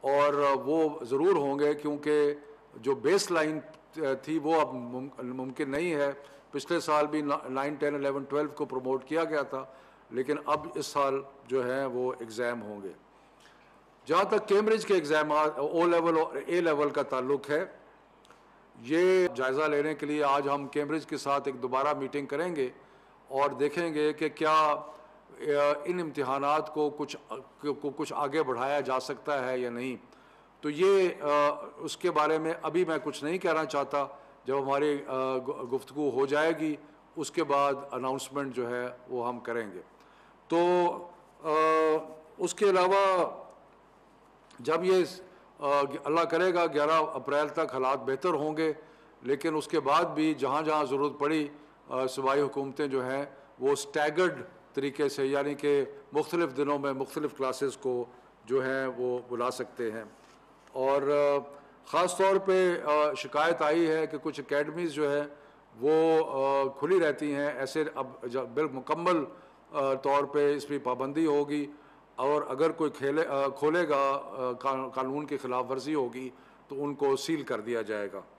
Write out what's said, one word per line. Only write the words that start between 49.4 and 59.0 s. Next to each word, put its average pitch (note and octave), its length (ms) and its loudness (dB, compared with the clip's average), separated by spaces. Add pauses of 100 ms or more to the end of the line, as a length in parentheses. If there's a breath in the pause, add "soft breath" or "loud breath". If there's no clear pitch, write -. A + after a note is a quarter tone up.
उसके D#3 240 0
बाद D3 280 2
भी D#3 260 0
जहाँ C#3 300 0
जहाँ D3+ 220 2
ज़रूरत C#3 360 -2
पड़ी, D3 300 0 (400 loud breath)
अ, C3 160 0
सूबाई C3+ 320 0
हुकूमतें C#3 500 -2
जो C3 120 0
हैं C3 360 -6 (220 loud breath)
वो C#3 160 2
staggered D#3 580 0 (420)
तरीके C#3 340 0
से, C#3 160 -2
यानी C#3+ 300 0
कि C#3+ 460 0 (120)
मुख्तलिफ़ D#3 380 0
दिनों C#3+ 280 0
में C#3 120 -2
मुख्तलिफ़ C3+ 420 -4
classes C3 420 -2
को B2 380 -4 (340 loud breath)
जो C3 140 2
हैं C3+ 260 -2
वो B2 420 -4